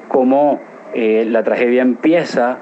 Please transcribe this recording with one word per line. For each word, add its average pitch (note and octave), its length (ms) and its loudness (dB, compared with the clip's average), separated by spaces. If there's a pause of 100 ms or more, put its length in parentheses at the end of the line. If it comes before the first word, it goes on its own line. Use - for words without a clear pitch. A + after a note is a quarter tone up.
cómo, C3+ 520 2 (340)
eh, A2 340 0
la A2 140 0
tragedia A#2+ 400 0
empieza D3+ 800 0